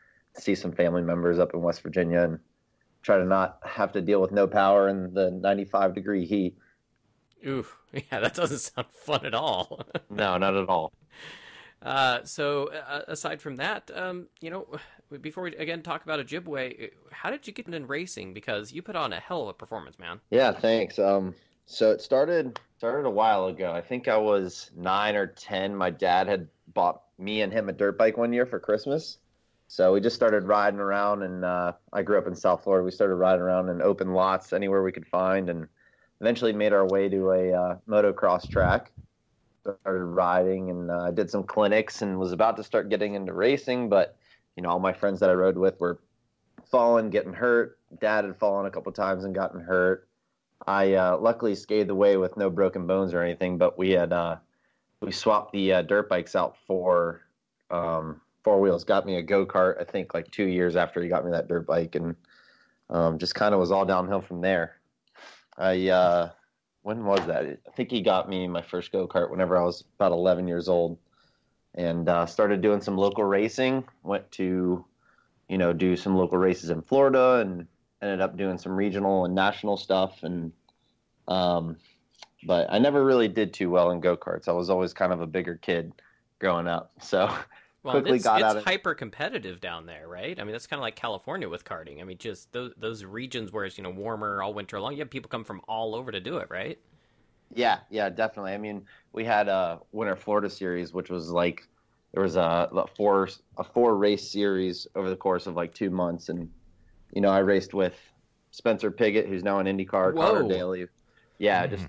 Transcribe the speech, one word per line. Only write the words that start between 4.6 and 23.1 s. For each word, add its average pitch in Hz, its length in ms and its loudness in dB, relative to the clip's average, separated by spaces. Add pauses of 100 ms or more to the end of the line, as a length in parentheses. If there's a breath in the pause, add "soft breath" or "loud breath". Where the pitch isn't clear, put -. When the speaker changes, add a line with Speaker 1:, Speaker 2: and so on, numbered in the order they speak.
Speaker 1:
in 92 240 -4
the 95 160 2
ninety-five 98 640 0
degree 98 320 -2
heat. 92 320 -2 (880 soft breath)
Speaker 2:
Oof. 135 380 -8
<laughs> - 100 -20
Yeah, 131 280 -8
that 117 120 -2
doesn't 156 260 -4
sound - 300 -10
fun - 360 -6
at 147 100 -8
all. 117 500 -4 (120)
<laughs> - 120 -14
Speaker 1:
No, 104 280 0
not 95 180 2
at 95 120 0
all. 85 260 0 (880 loud breath)
Speaker 2:
Uh, 131 420 0
so, 147 480 -4
uh, 143 360 -10
aside 156 340 -8
from 139 160 -12
that, 185 360 -8
um, 180 340 -10 (120)
you 165 100 -12
know, 185 160 -12 (560 loud breath)
before 151 220 -12
we, 175 140 -10
again, 165 240 -8
talk 160 240 -8
about 156 200 -4
Ojibwe, 135 640 -8 (200)
how - 180 -8
did 277 160 -10
you 208 60 -16
get 240 160 -14
in 165 180 -10
racing? 127 480 -10
Because 104 380 -8
you 151 100 -12
put 220 140 -12
on 147 160 -4
a 87 80 -8
hell 170 240 -6
of 104 60 -10
a 90 40 -12
performance, 92 460 -14
man. 90 220 -12 (100)
Speaker 1:
Yeah, 120 220 2
thanks. 113 440 0
Um, 98 380 2 (300 soft breath)
so - 260 2
it - 100 0
started, 139 560 0 (200)
started 131 280 -2
a 123 60 0